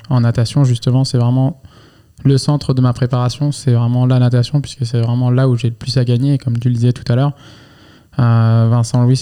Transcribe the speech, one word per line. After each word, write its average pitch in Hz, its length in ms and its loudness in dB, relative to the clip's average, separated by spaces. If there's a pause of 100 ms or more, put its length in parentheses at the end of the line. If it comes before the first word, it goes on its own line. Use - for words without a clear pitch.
en 123 120 0
natation, 117 420 0
justement. 127 400 0
C'est 131 140 -2
vraiment 127 440 0 (640)
le 135 140 4
centre 143 360 -2
de 127 80 0
ma 123 120 2
préparation, 123 580 -2
c'est 127 220 -2
vraiment 120 320 0
la 127 140 2
natation, 123 420 0
puisque - 240 -8
c'est 117 160 -2
vraiment 120 280 0
là 131 200 2
où 123 60 2
j'ai 113 140 -2
le 117 60 -6
plus - 220 -8
à 123 80 2
gagner. 123 300 0
Et - 20 0
comme 117 200 -4
tu 120 120 -2
le 123 60 0
disais 120 180 2
tout - 180 -6
à 120 40 2
l'heure, 139 180 0 (840)
euh, 113 540 2
Vincent 120 320 0
Louis 123 180 2